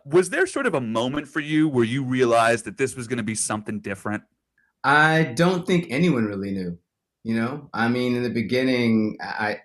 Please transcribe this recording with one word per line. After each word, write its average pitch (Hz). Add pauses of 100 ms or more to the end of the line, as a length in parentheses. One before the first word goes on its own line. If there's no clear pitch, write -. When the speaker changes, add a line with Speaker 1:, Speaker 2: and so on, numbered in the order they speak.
Speaker 1:
was 170
there 320
sort 277
of 196
a 135
moment 123
for 160
you 156
where 123
you 131
realized 117
that 98
this 135
was 123
gonna 120
be 110
something 107
different? 104 (600)
Speaker 2:
I 151
don't 175
think 175
anyone 135
really 98
knew, 90 (460)
you 113
know? 135
I 113
mean, 123
in 123
the 120
beginning, 120
I, 104